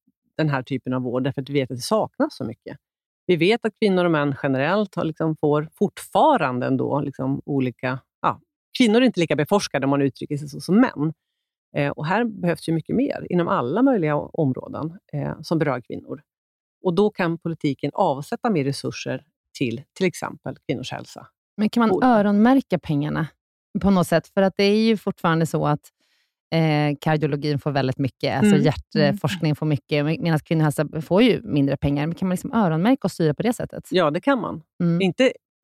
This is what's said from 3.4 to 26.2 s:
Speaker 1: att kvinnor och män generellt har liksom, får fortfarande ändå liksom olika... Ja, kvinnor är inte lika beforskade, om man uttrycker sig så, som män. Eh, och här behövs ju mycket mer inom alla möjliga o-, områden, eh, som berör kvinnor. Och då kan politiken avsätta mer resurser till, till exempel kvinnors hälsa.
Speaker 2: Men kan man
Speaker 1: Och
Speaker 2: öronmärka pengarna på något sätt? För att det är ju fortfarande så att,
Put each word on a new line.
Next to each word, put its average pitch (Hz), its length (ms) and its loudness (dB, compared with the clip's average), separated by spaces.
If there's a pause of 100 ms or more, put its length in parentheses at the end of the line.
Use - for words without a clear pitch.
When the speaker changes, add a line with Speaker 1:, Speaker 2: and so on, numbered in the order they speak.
Speaker 1:
att 220 160 -2
kvinnor 185 240 2
och 175 60 2
män 147 320 0
generellt 151 520 0
har 170 100 -4
liksom, 160 320 -4
får 151 380 0
fortfarande 190 920 0
ändå 131 340 0
liksom 139 440 -4
olika... 131 540 -4 (240)
Ja, - 180 -2 (380)
kvinnor 226 220 6
är 262 60 4
inte 196 140 0
lika 156 160 0
beforskade, 147 500 0
om 135 40 2
man 143 120 2
uttrycker 139 340 -4
sig 147 120 -10
så, 147 120 -14
som 190 200 2
män. 160 320 0 (640)
Eh, 143 140 0
och - 160 -8
här 202 180 0
behövs 175 440 -4
ju 165 40 0
mycket 165 240 -2
mer - 360 -2
inom 175 160 2
alla 175 340 0
möjliga 175 340 2
o-, - 160 -6
områden, 151 680 -4 (140)
eh, 143 300 -6
som 165 160 0
berör 143 220 0
kvinnor. - 420 -12 (640)
Och 180 100 0
då 208 160 2
kan 170 280 -2
politiken 147 560 -4
avsätta 170 560 -2
mer 151 140 0
resurser 131 600 -6 (340)
till, 123 240 -4 (140)
till 190 100 -2
exempel - 500 -8 (100)
kvinnors - 260 -12
hälsa. - 340 -16 (300)
Speaker 2:
Men 214 140 0
kan 240 100 0
man 220 100 4
Speaker 1:
Och 190 140 2
Speaker 2:
öronmärka 214 760 4
pengarna 151 480 -2 (560)
på 196 80 2
något 185 160 4
sätt? 165 220 0
För 196 140 0
att 190 140 2
det 202 80 2
är 202 120 4 (100)
ju 226 100 4
fortfarande 165 500 0
så 156 200 -2
att, 147 140 0 (760)